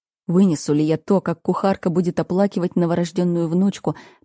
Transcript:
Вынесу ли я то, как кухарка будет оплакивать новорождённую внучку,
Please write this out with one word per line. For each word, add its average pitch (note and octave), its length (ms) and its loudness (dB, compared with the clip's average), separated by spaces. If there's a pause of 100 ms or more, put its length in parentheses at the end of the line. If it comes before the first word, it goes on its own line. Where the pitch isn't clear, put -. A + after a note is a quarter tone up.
(280)
Вынесу E3+ 460 2
ли D3+ 100 2
я D#3 140 0
то, F#3 240 0
как E3 200 -4
кухарка F#3+ 480 -2
будет F3 300 0
оплакивать F#3 560 -2
новорождённую E3+ 720 0
внучку, F3+ 480 -2 (300)